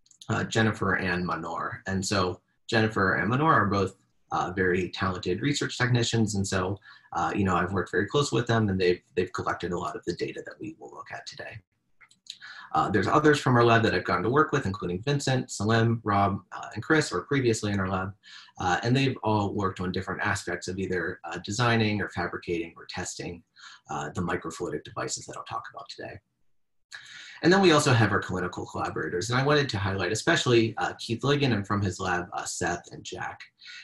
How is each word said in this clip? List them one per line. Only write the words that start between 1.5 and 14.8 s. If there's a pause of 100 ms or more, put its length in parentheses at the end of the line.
And
so (280)
Jennifer
and
Manor
are
both, (340)
uh,
very
talented
research
technicians.
And
so, (320)
uh,
you
know,
I've
worked
very
close
with
them,
and
they've, (140)
they've
collected
a
lot
of
the
data
that
we
will
look
at
today. (1120)
Uh,
there's
others
from
our
lab
that
I've
gotten
to
work
with,
including